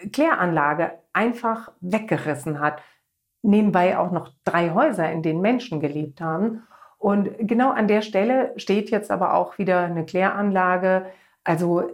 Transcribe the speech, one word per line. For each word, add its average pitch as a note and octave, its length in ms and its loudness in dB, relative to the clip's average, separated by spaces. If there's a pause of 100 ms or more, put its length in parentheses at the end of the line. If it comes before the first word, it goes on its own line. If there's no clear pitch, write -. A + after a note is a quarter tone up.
(120)
Kläranlage E3+ 800 2 (200)
einfach A3+ 680 -2
weggerissen D#3 800 -4
hat. D3+ 220 -2 (600)
Nebenbei G3+ 560 4
auch F3+ 120 0
noch E3+ 220 -6 (120)
drei E3+ 260 0
Häuser, F#3 400 2
in E3 120 -4
denen D#3+ 180 0
Menschen G#3 400 0
gelebt D3 400 -6
haben. F#3 420 -2 (360)
Und G3+ 400 0
genau A#3 320 2
an A3 160 0
der G#3+ 160 2
Stelle A3+ 540 0
steht G#3 340 -2
jetzt G#3 200 -2
aber F#3 240 0
auch F3+ 240 -2
wieder F3+ 220 0
eine E3+ 240 -2
Kläranlage. F#3 1000 0 (380)
Also F3 500 0